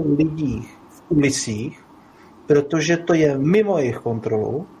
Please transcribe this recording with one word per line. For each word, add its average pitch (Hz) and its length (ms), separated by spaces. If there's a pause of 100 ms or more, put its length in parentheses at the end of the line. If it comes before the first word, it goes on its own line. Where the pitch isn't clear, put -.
(160)
lidí 151 520 (200)
v - 200
ulicích, 135 760 (640)
protože 156 500
to 170 180
je 147 240
mimo 185 400
jejich 123 200
kontrolu 113 680 (140)